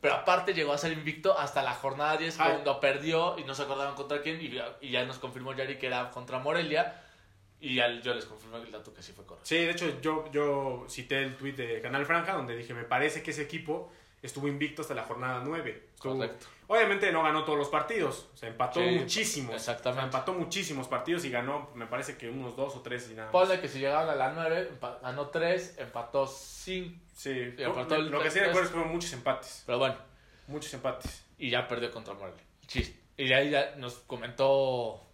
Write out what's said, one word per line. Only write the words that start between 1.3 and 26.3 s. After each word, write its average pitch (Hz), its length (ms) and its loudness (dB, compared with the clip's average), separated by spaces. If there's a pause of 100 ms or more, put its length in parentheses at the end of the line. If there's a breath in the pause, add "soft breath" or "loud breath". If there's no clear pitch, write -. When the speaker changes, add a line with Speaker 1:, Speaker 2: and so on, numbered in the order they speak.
Speaker 1:
hasta 143 240 0
la 127 140 0
jornada 143 420 0
diez, 160 220 -2
Speaker 2:
Ay. 165 120 6
Speaker 1:
cuando 143 280 2
perdió 160 580 4
y 156 60 -8
no 135 100 -6
se 135 100 -4
acordaban 139 320 -2
contra 143 260 -2
quién, 160 200 -4
y 143 80 -6
ya, 120 320 -6
y 139 100 -12
ya 123 140 2
nos 127 140 -8
confirmó 127 340 -8
Yari 131 240 -4
que 131 100 -4
era 123 220 -2
contra 127 300 -6
Morelia, 160 640 0 (580 loud breath)
y 127 160 -4
ya 120 120 6 (140)
yo 120 140 0
les 110 100 -6
confirmé 110 320 -14
el 117 140 -12
dato 107 220 -14
que - 100 -20
sí - 100 -18
fue 98 120 -18
correcto. - 220 -18
Speaker 2:
Sí, 160 100 2
de 170 140 4
hecho, 165 300 -2
yo, 156 300 0
yo 139 580 2
cité 135 340 -2
el 131 140 -4
tuit 135 180 -6
de 117 260 -2
Canal 135 260 -2
Franja, 170 260 2
donde 127 240 -2
dije, 117 160 -8
"Me 117 100 -8
parece 147 380 2
que 160 80 -8
ese 143 140 -4
equipo 156 480 -6 (320 loud breath)
estuvo 139 240 -4
invicto 143 340 -2
hasta 143 140 -4
la 110 80 -4
jornada 127 420 -4
nueve". 147 480 -6
Estuvo 131 240 -4
Speaker 1:
Correcto. - 300 -4 (180)
Speaker 2:
Obviamente 202 460 6
no 165 100 4
ganó 156 220 4
todos 151 160 2
los 143 100 2
partidos, 151 640 0
o - 40 -20
sea, 117 120 -8
empató 127 300 0
Speaker 1:
Sí, - 160 6
Speaker 2:
muchísimos. 143 600 0
Speaker 1:
exactamente. 120 340 -2
Speaker 2:
O 127 60 0
sea, 135 100 -2
empató 131 280 -2
muchísimos 160 540 -2
partidos 143 380 0
y 135 40 -2
ganó, 135 460 -2
me 120 100 -8
parece 135 320 -6
que 117 120 -10
unos 123 260 -6
dos 135 220 -2
o 113 40 -12
tres 120 300 -6
y - 20 -12
nada 110 120 -10
más. - 80 -8
Speaker 1:
Ponle 185 260 6
que 151 80 -4
si 131 120 -6
llegaban 147 300 4
a 147 60 2
la 135 160 2
nueve, 165 400 0
empa-, 123 300 -8
ganó 135 260 -4
tres, 170 500 2
empató 120 480 -2
cinco. 180 720 -8 (160)